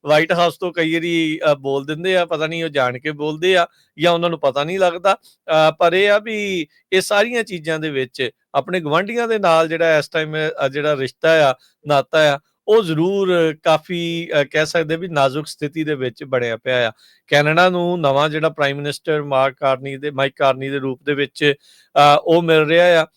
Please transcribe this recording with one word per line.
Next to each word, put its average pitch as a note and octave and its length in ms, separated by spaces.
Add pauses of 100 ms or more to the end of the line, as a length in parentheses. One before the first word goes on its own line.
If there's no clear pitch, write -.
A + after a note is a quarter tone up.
ਵਾਈਟ D#3 260
ਹਾਊਸ F3 260
ਤੋਂ F3+ 140
ਕਈ E3 220
ਵਾਰੀ, E3 460 (100)
ਅਹ, D3 40
ਬੋਲ C#3 320
ਦਿੰਦੇ F3 300
ਆ, F3 80
ਪਤਾ D#3+ 220
ਨਹੀਂ E3 180
ਉਹ E3 40
ਜਾਣ B2+ 300
ਕੇ D3+ 120
ਬੋਲਦੇ D#3 460
ਆ E3+ 100 (320)
ਜਾਂ E3+ 140
ਉਹਨਾਂ E3+ 180
ਨੂੰ E3 80
ਪਤਾ C#3 260
ਨਹੀਂ F3+ 140
ਲੱਗਦਾ। F3+ 360
ਅਹ, D#3 580
ਪਰ E3+ 200
ਇਹ G3 180
ਆ G#3 80
ਵੀ G#3 480 (260)
ਇਹ F#3+ 80
ਸਾਰੀਆਂ A3+ 420
ਚੀਜ਼ਾਂ D#3+ 360
ਦੇ D#3 120
ਵਿੱਚ C3 400 (240)
ਆਪਣੇ F3+ 260
ਗੁਆਂਢੀਆਂ G3+ 480
ਦੇ A3 100
ਨਾਲ E3 300
ਜਿਹੜਾ D#3+ 300
ਇਸ C#3+ 100
ਟਾਈਮ, D#3 280
ਅਹ, D#3 320
ਜਿਹੜਾ D3 280
ਰਿਸ਼ਤਾ D3 540
ਆ, B2+ 40 (320)
ਨਾਤਾ D3 480
ਆ, C#3+ 40 (300)
ਉਹ A3 140
ਜ਼ਰੂਰ F3 800
ਕਾਫੀ, E3+ 680 (120)
ਅਹ, C#3+ 40
ਕਹਿ D#3 220
ਸਕਦੇ D#3+ 300
ਵੀ F3+ 120
ਨਾਜ਼ੁਕ C#3+ 380
ਸਥਿਤੀ D3+ 380
ਦੇ D3+ 100
ਵਿੱਚ B2+ 300
ਬਣਿਆ B2 320
ਪਿਆ B2 320
ਆ। A2 40 (340)
ਕੈਨੇਡਾ D#3 420
ਨੂੰ F3 320
ਨਵਾਂ C#3+ 280
ਜਿਹੜਾ D#3 200
ਪ੍ਰਾਈਮ C#3+ 280
ਮਿਨਿਸਟਰ D3 460
ਮਾਰਕ C3+ 320
ਕਾਰਨੀ C3+ 420
ਦੇ, C#3+ 140
ਮਾਈਕ C#3 260
ਕਾਰਨੀ C3+ 320
ਦੇ C#3 100
ਰੂਪ C3 240
ਦੇ D3 120
ਵਿੱਚ, C#3+ 400 (420)
ਅਹ, D3 280
ਉਹ E3+ 180
ਮਿਲ D#3+ 200
ਰਿਹਾ E3+ 400
ਆ। D#3 40 (100)